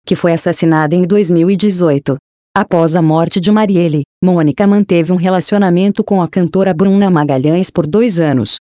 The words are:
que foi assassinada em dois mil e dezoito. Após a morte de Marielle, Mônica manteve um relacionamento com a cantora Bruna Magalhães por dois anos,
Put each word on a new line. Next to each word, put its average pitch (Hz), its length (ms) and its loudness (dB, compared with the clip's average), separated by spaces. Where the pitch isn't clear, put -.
que 175 100 -2
foi 175 160 0
assassinada 160 640 0
em 180 80 2
dois 180 280 0
mil 170 200 2
e 202 80 0
dezoito. 170 580 0
Após 170 400 0
a 175 60 2
morte 160 360 0
de 190 140 0
Marielle, 180 480 0
Mônica 170 420 2
manteve 185 460 2
um 180 40 2
relacionamento 185 840 0
com 196 200 0
a 160 60 -2
cantora 185 440 0
Bruna 196 380 2
Magalhães 151 580 0
por - 180 -4
dois 202 320 0
anos, 139 380 -2